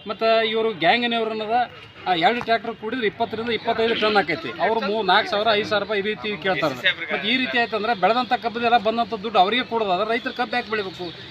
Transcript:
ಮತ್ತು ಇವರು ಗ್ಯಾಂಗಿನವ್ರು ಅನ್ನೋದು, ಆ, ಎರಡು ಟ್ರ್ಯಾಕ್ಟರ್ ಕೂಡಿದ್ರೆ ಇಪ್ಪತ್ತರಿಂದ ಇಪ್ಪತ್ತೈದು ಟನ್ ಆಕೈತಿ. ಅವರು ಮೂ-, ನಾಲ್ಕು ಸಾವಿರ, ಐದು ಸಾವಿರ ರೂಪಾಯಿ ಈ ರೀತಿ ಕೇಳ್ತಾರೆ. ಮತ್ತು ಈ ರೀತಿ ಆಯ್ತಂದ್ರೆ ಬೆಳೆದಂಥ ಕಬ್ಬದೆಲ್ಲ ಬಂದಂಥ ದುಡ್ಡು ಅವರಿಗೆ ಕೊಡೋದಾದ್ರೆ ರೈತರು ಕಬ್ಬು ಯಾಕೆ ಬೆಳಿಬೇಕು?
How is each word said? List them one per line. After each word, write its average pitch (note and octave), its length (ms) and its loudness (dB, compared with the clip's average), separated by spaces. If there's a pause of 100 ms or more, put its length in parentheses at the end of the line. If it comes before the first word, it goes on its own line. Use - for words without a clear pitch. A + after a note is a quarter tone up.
ಮತ್ತು A3+ 380 2
ಇವರು A3 280 0
ಗ್ಯಾಂಗಿನವ್ರು A3+ 580 2
ಅನ್ನೋದು, A3 520 -2 (260)
ಆ, F#3 40 2
ಎರಡು G3+ 280 4
ಟ್ರ್ಯಾಕ್ಟರ್ A3+ 340 -2
ಕೂಡಿದ್ರೆ A3 320 -4
ಇಪ್ಪತ್ತರಿಂದ A3+ 420 -2
ಇಪ್ಪತ್ತೈದು A3+ 520 0
ಟನ್ G#3+ 160 4
ಆಕೈತಿ. D3+ 320 0 (120)
ಅವರು A3 180 2
ಮೂ-, G#3+ 260 -2
ನಾಲ್ಕು G3 260 4
ಸಾವಿರ, G#3 220 0
ಐದು G#3 160 0
ಸಾವಿರ G3+ 140 0
ರೂಪಾಯಿ G3+ 180 -2
ಈ - 20 -2
ರೀತಿ G#3 400 -4
ಕೇಳ್ತಾರೆ. D#3 320 0 (380)
ಮತ್ತು D3 140 -2
ಈ B3 100 2
ರೀತಿ B3+ 200 -2
ಆಯ್ತಂದ್ರೆ A3 440 0
ಬೆಳೆದಂಥ A#3 320 2
ಕಬ್ಬದೆಲ್ಲ A#3 440 2
ಬಂದಂಥ A3+ 360 -2
ದುಡ್ಡು G#3 260 0
ಅವರಿಗೆ A3 240 4
ಕೊಡೋದಾದ್ರೆ G#3+ 460 0
ರೈತರು A#3+ 240 -2
ಕಬ್ಬು B3 220 -4
ಯಾಕೆ G#3+ 160 -4
ಬೆಳಿಬೇಕು? F#3+ 320 -4 (280)